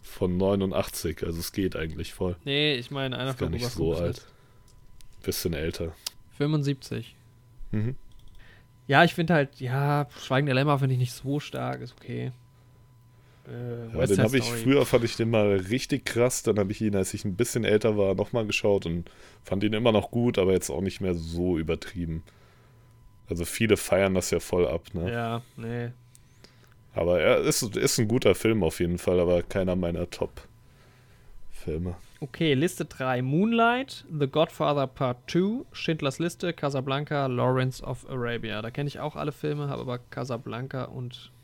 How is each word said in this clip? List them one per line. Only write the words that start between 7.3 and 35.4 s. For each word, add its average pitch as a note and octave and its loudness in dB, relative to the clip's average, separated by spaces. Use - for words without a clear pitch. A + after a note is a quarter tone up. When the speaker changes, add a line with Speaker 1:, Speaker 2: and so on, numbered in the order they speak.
Speaker 1:
Mhm. A2+ 0
Speaker 2:
Ja, C#3 8
ich E3 2
find E3+ 0
halt, D3 2
ja, C#3 0
Schweigen C3+ 2
der C3 2
Lämmer C#3+ 4
find C3 2
ich B2+ 2
nicht B2 0
so C#3 -4
stark, B2+ -6
ist B2 -14
okay. B2 -8
Äh, A#2+ -8
Speaker 1:
Ja, - -14
Speaker 2:
West F3+ 2
Speaker 1:
den G3 6
Speaker 2:
Side - 6
Speaker 1:
hab C3+ 2
ich, A#2+ 4
Speaker 2:
Story. A#2 -4
Speaker 1:
früher C3 6
fand A#2 4
ich A2 -2
den A2+ 2
mal G#2 6
richtig C3+ -2
krass, A#2+ 2
dann G#2 2
hab G2 2
ich G#2+ -4
ihn, G#2 2
als F#2+ 0
ich G#2 -8
ein G2 -2
bisschen A#2+ 0
älter G#2 4
war, G2 4
nochmal G#2+ 0
geschaut G2+ 2
und E2+ -4
fand G2 -2
ihn G#2 2
immer A2+ 4
noch G#2 4
gut, A#2+ 2
aber F#2+ 4
jetzt F#2 2
auch D2+ -4
nicht F#2+ -4
mehr F#2 0
so E2+ -2
übertrieben. E2 -4
Also E2+ -2
viele G#2+ 2
feiern F#2+ 2
das F2+ 0
ja F2 2
voll F2 2
ab, - -4
ne? E2+ -4
Speaker 2:
Ja, A#2 -4
nee. A#2 -8
Speaker 1:
Aber E2+ 4
er G#2 6
ist, - 2
ist G#2+ 0
ein A#2 2
guter A2 4
Film A2 2
auf E2 0
jeden F2 0
Fall, F2+ 2
aber F2 4
keiner F#2 0
meiner F2 -2
Top-Filme. - -10
Speaker 2:
Okay, D#3 0
Liste D#3 0
drei. B2+ -2
Moonlight, A#3 2
The C#3+ 0
Godfather D3 0
Part B2+ -4
Two, G3+ 0